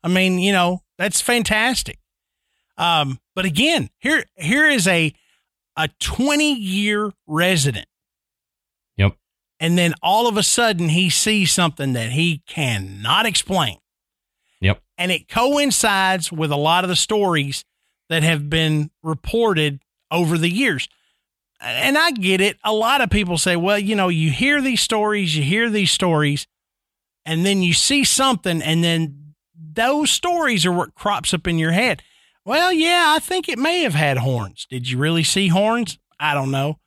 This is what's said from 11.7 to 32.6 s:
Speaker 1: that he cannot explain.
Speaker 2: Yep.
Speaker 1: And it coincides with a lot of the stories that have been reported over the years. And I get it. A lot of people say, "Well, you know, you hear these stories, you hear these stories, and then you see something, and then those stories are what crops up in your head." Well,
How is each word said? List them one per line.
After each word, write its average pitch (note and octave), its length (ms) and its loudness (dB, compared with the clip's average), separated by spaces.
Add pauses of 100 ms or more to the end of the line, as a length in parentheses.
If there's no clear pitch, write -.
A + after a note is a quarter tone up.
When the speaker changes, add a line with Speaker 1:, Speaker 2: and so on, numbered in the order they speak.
Speaker 1:
that A2+ 180 -4
he D#3+ 340 -2
cannot A2+ 800 -2
explain. F3 520 -2 (840)
Speaker 2:
Yep. F#2+ 220 0 (160)
Speaker 1:
And F3+ 120 -2
it E3+ 160 -2
coincides A3 1040 0
with D#3 220 -2
a C#3+ 40 0
lot E3 280 2
of F#3 60 -4
the E3+ 60 0
stories E3+ 680 0 (460)
that D#3+ 120 0
have D3+ 280 0
been D#3 400 0 (120)
reported D#3+ 800 -2 (300)
over E3+ 260 0
the E3 140 0
years. G3 360 -2 (760)
And B3+ 360 -2
I E4 140 2
get F#3+ 320 0
it. G3+ 200 0
A G#3+ 120 -2
lot A#3 260 2
of A3+ 80 0
people F3+ 300 0
say, F3+ 180 0
"Well, F#3+ 220 0
you G#3 180 -2
know, F#3+ 120 2
you D#3+ 220 0
hear C#4 300 0
these C4 220 0
stories, G#3 520 0
you D3+ 80 -2
hear G#3+ 280 0
these G#3 200 0
stories, D3+ 560 0 (760)
and E3 200 -2
then G3 180 2
you F3 100 2
see C#4 320 2
something, F#3+ 580 0
and E3 220 2
then D3 500 -4 (240)
those A3+ 540 0
stories D4+ 520 0
are F#3 60 2
what F3 240 -2
crops G3+ 400 -4
up F3 140 -4
in E3 100 0
your D#3+ 140 0
head." G#3 300 0 (420)
Well, E4 280 0